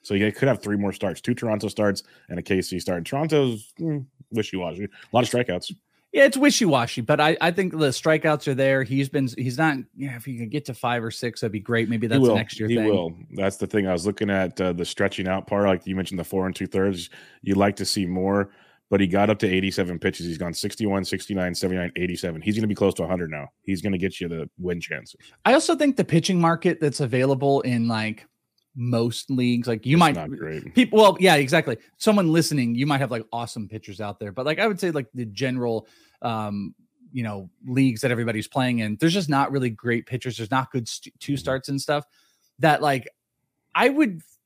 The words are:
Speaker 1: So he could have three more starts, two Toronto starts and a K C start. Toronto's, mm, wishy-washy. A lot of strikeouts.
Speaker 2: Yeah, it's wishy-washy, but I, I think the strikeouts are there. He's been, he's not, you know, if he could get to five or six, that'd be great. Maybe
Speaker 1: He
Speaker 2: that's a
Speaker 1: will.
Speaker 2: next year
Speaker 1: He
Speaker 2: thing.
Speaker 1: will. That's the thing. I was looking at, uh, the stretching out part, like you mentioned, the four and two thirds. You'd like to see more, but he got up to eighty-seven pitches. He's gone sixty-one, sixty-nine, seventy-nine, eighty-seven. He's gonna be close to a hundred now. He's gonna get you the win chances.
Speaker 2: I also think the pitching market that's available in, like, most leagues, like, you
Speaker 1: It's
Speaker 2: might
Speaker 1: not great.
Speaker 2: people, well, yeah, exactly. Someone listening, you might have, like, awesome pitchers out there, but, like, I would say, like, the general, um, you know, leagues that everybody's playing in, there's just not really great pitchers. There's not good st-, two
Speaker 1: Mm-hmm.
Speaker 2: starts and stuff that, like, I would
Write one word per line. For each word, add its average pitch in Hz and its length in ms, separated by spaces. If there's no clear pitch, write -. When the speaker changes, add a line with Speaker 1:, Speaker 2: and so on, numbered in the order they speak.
Speaker 1:
So - 120
he 104 180
could 135 160
have 113 140
three 104 140
more 101 160
starts, 92 300
two 120 100
Toronto 110 360
starts 101 340
and 87 100
a 85 40
K 95 180
C 90 180
start. 90 280
Toronto's, 139 760
mm, 151 240
wishy-washy. 92 540
A - 40
lot 120 120
of - 60
strikeouts. 120 420
Speaker 2:
Yeah, 277 140
it's 262 100
wishy-washy, 180 640
but 151 200
I, 156 200
I 170 100
think 185 220
the 156 160
strikeouts 156 580
are 139 80
there. 135 300
He's 135 240
been, 135 280
he's 127 220
not, 156 200
you 139 140
know, 120 40
if 117 120
he 127 100
could 117 140
get 147 160
to 127 80
five 120 280
or 113 80
six, - 300
that'd 113 120
be 107 60
great. 113 300
Maybe 113 160
Speaker 1:
He 113 40
Speaker 2:
that's 127 100
a - 20
Speaker 1:
will. 117 160
Speaker 2:
next 110 240
year 107 80
Speaker 1:
He 117 80
Speaker 2:
thing. 107 100
Speaker 1:
will. 87 300
That's 98 240
the 98 100
thing. 101 220
I 92 40
was 87 140
looking 104 240
at, 95 300
uh, 90 140
the 85 100
stretching 95 420
out 95 220
part, 101 180
like 95 200
you 95 100
mentioned, 92 240
the 82 40
four 92 220
and 98 80
two 92 140
thirds. 95 400
You'd 98 140
like 98 200
to 98 80
see 95 220
more, 98 440
but 98 100
he 95 80
got 101 200
up 104 120
to 104 80
eighty-seven 92 500
pitches. 90 280
He's 82 120
gone 85 160
sixty-one, 98 500
sixty-nine, 90 500
seventy-nine, 90 420
eighty-seven. 87 460
He's 104 120
gonna 110 140
be 101 80
close 98 180
to 90 80
a 82 60
hundred 90 220
now. 73 180
He's 95 200
gonna 98 160
get 92 220
you 87 80
the 80 200
win 87 220
chances. - 360
Speaker 2:
I 233 100
also 320 200
think 285 220
the 185 80
pitching 170 360
market 165 400
that's 151 200
available 135 640
in, 117 260
like, 110 400
most 120 540
leagues, 123 380
like, 113 180
you 143 100
Speaker 1:
It's 175 40
Speaker 2:
might 151 160
Speaker 1:
not 147 140
great. - 440
Speaker 2:
people, 240 240
well, 202 220
yeah, 180 160
exactly. 143 400
Someone 202 360
listening, 147 420
you 135 120
might 143 120
have, 135 120
like, 117 220
awesome 117 360
pitchers 107 320
out 101 200
there, 104 120
but, 127 120
like, 156 140
I 214 80
would 202 140
say, 180 100
like, 143 240
the 123 120
general, 120 600
um, 107 520
you 127 100
know, 101 260
leagues 127 340
that 127 100
everybody's 113 380
playing 127 320
in, 107 180
there's 165 160
just 180 140
not 139 240
really 127 180
great 117 360
pitchers. 123 300
There's 113 140
not 131 220
good 120 160
st-, - 320
two 143 140
Speaker 1:
Mm-hmm. 135 40
Speaker 2:
starts 135 300
and 139 120
stuff 147 240
that, 147 240
like, 139 260
I 233 140
would 254 320